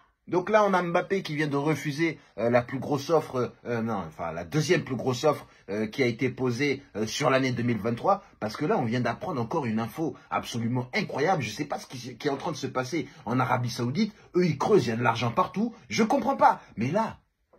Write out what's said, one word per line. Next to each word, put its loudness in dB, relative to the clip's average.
Donc 0
là, 6
on 4
a 4
Mbappé 0
qui -8
vient 0
de -2
refuser, -2
euh, 0
la 6
plus -6
grosse -4
offre, 0
euh, -2
non, -2
enfin -8
la -8
deuxième 2
plus -6
grosse -2
offre, 2
euh, -2
qui -4
a 4
été 0
posée, -2
euh, -2
sur 0
l'année 2
deux -2
mille 0
vingt-trois, 0
parce -6
que -4
là, 2
on 0
vient 0
d'apprendre -4
encore -2
une 0
info -4
absolument -2
incroyable. 0
Je -4
sais -6
pas -4
ce -14
qui, -14
qui -4
est 4
en -2
train -6
de -8
se -6
passer -4
en 0
Arabie 0
Saoudite. 0
Eux, 6
ils 2
creusent, 6
il 0
y 0
a 0
de 0
l'argent 2
partout. 0
Je 2
comprends 2
pas. 6
Mais 0
là, -2